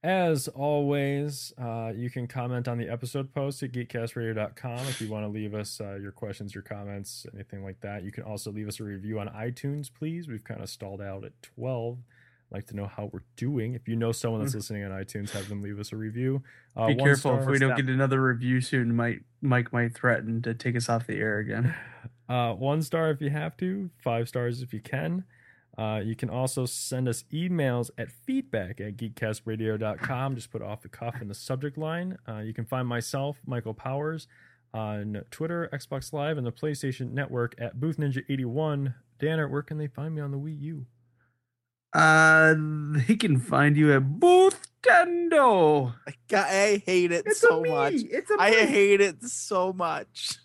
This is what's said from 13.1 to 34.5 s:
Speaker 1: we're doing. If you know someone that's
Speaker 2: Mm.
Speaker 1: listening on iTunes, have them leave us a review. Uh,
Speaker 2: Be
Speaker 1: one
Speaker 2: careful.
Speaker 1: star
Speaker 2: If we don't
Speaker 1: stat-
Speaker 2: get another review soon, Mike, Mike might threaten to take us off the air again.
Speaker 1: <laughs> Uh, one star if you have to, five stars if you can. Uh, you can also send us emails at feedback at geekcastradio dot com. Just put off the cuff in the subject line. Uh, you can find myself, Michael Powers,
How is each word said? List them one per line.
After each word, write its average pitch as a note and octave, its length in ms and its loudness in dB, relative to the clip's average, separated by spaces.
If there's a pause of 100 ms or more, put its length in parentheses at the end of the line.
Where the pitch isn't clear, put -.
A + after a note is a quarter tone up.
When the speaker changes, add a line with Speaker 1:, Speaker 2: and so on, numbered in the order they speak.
Speaker 1:
we're F#2+ 80 -12 (140)
doing. A#2+ 400 -4
If - 120 -12
you A2+ 80 -4
know A#2 160 0
someone A2+ 300 -2
that's C3+ 120 -2
Speaker 2:
Mm. A#2 40 -4
Speaker 1:
listening G2+ 280 -8
on G2 60 -8
iTunes, G2 400 -8
have G2 160 -8
them G2+ 140 -8
leave G2+ 180 -8
us G#2 140 -10
a A2 40 -8
review. A#2+ 440 -2 (340)
Uh, A2+ 120 2
Speaker 2:
Be A2+ 80 4
Speaker 1:
one C3 100 2
Speaker 2:
careful. C#3+ 280 6
Speaker 1:
star B2+ 100 2
Speaker 2:
If C3 40 0
we C3+ 120 4
don't C3+ 160 4
Speaker 1:
stat- C#3 100 0
Speaker 2:
get C3 80 0
another C3+ 300 2
review B2+ 360 2
soon, B2 360 2
Mike, A#2 260 0 (180)
Mike B2 320 2
might A#2 220 0
threaten A2+ 480 0
to A#2 140 -4
take A#2 200 -4
us A#2 140 -2
off A#2 180 0
the G#2 100 -4
air G#2+ 220 0
again. A2 400 -2
Speaker 1:
<laughs> - 40 -16 (460)
Uh, A#2+ 240 0
one C#3 280 -2
star D#3+ 300 0
if C#3 80 -2
you C#3+ 100 -2
have D3+ 280 -6
to, F#3 320 -4 (120)
five A#2 280 -2
stars A#2+ 320 -4
if B2 120 -10
you A2 60 -8
can. E3 460 -6 (520)
Uh, A2 240 -2
you A2 140 -4
can C3 140 -6
also B2+ 360 -2
send B2+ 440 -4
us - 240 -6
emails D3 640 -2
at A2+ 120 -8
feedback A#2 720 -6
at G#2 160 -8
geekcastradio A2 840 -4
dot G#2+ 220 -4
com. C3+ 360 -4
Just A#2 140 -14
put A2+ 120 -10
off G2+ 200 -10
the - 60 -20
cuff A#2+ 340 -10
in G#2+ 60 -10
the G2+ 60 -10
subject C3+ 440 -8
line. E3 480 -6
Uh, A2 120 -8
you G#2+ 160 -8
can A#2+ 100 -6
find B2+ 240 -2
myself, C#3 480 -4 (100)
Michael A#2 280 -6
Powers, D3 560 -6 (440)